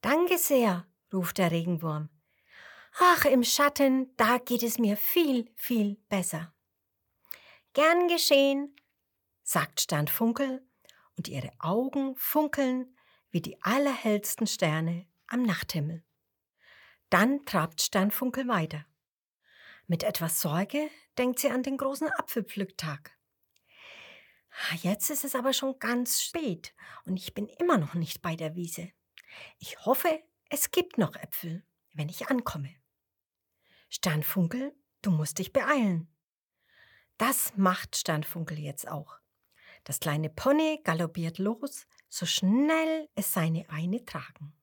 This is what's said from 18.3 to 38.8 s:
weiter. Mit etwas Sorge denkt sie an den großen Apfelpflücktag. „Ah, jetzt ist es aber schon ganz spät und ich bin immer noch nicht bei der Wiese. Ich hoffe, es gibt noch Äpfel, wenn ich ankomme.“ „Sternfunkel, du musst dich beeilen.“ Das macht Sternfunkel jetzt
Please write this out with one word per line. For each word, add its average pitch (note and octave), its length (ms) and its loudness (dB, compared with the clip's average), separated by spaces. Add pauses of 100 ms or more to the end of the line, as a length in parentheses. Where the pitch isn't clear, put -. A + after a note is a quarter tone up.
weiter. D#3+ 380 -2 (1000)
Mit E3+ 160 0
etwas - 380 0
Sorge G3+ 480 0 (280)
denkt B3 220 0
sie C#4 100 2
an B3 140 0
den C4+ 140 -4
großen C#4 320 -2
Apfelpflücktag. - 1080 -6 (1300)
„Ah, - 300 -6
jetzt F#3 280 0
ist D4 140 -4
es C#4 120 -6
aber B3+ 180 0
schon C4+ 260 -2
ganz A#3+ 420 0
spät C4+ 520 -4 (320)
und F#3 120 -2
ich - 160 -10
bin G#3 140 -8
immer F4 300 2
noch D3 160 -2
nicht E3+ 280 -4
bei E3 140 -4
der D#3+ 200 -6
Wiese. F3 360 -10 (680)
Ich - 280 -14
hoffe, D#4 380 2 (260)
es - 220 -2
gibt - 260 0
noch F#3 180 2
Äpfel, - 480 -10 (300)
wenn D3+ 160 -6
ich - 200 -10
ankomme.“ F#3+ 460 -4 (1120)
„Sternfunkel, F#3 840 -2 (260)
du G3 100 0
musst D#3 280 0
dich F#3 140 -6
beeilen.“ G#3 600 2 (1040)
Das - 400 0
macht F#3 380 2
Sternfunkel D#3 640 -4
jetzt D3 280 -10